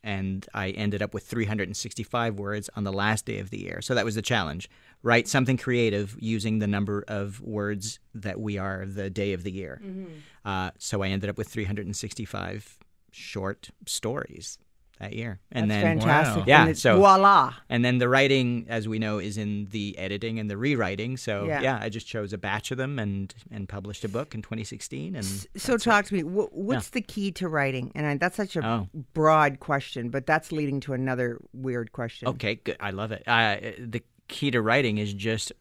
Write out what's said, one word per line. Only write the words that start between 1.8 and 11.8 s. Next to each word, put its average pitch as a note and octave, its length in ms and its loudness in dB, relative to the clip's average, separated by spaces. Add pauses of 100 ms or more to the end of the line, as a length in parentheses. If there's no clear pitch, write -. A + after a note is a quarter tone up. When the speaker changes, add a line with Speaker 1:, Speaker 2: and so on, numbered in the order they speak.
Speaker 1:
words G2+ 380 -6
on G#2 80 -2
the G2 80 0
last G#2 340 0
day A2 120 -6
of G2 120 -8
the G#2 100 -8
year. F2 220 -8
So C3 120 -2
that G#2+ 100 4
was A2+ 100 -2
the A2 80 -2
challenge. F2+ 480 -2 (320)
Write A#2 260 4
something C3 280 4
creative A2 640 0
using A2 400 0
the G#2+ 80 2
number G2+ 400 0
of G2+ 320 -6
words G#2 580 -4 (160)
that G2+ 260 -6
we G#2 180 -2
are F#2+ 280 -4
the G2 240 -6
day G2+ 220 0
of F2 100 -2
the F#2+ 100 -6
year. F#2 320 -8
Speaker 2:
Mm-hmm. F#3+ 200 -10 (400)
Speaker 1:
Uh, F#2+ 340 -2
so G2+ 240 -4
I F#2+ 60 0
ended G2 220 -2
up G#2 80 -6
with G#2+ 100 -4
three A2 160 -4
hundred G2+ 220 -4